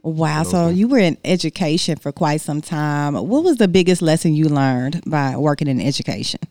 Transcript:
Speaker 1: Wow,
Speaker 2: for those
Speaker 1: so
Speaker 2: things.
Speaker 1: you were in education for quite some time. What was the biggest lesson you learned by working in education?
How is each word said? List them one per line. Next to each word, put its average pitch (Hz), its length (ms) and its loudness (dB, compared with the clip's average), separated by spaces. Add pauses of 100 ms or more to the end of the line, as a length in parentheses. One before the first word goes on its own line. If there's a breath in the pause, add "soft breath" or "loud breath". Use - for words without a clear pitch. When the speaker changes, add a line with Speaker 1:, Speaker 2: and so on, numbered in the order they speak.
Speaker 1:
Wow, 156 360 -2
Speaker 2:
for 165 40 0
those 180 80 -4
Speaker 1:
so 175 160 2
Speaker 2:
things. 175 120 0
Speaker 1:
you 220 80 4
were 262 120 4
in 170 260 2
education 165 720 -2
for 143 140 -8
quite 151 300 0
some 151 200 -6
time. 147 540 -2
What 196 280 0
was 339 140 2
the 196 100 4
biggest 180 340 4
lesson 160 320 2
you 151 160 2
learned 135 580 0
by 143 280 -2
working 143 320 0
in 127 140 0
education? - 580 -4 (120)